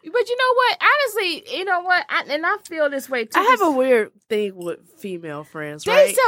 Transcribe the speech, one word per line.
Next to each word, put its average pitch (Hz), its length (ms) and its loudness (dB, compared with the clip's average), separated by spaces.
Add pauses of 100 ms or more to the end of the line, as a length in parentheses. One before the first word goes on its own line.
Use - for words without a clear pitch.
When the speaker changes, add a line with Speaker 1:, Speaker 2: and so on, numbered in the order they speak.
Speaker 1:
But 403 260 -2
you 494 80 -2
know 508 160 2
what? 494 260 2
Honestly, 403 760 0
you 370 80 -6
know 359 160 -2
what? 359 260 0
I, 320 220 -4
and 302 160 -4
I 392 120 -2 (120)
feel 320 180 -2
this 269 220 -6
way, 240 160 -4
too. 311 140 0
Speaker 2:
I 381 40 2
have 466 180 4
a - 40 2
Speaker 1:
'cause 302 100 2
Speaker 2:
weird 254 360 2 (180)
thing 208 260 -2
with 175 240 -10 (200)
female 165 440 -10
friends, 151 420 -12
Speaker 1:
They 415 60 0
Speaker 2:
right? 587 240 6
Speaker 1:
so 523 120 4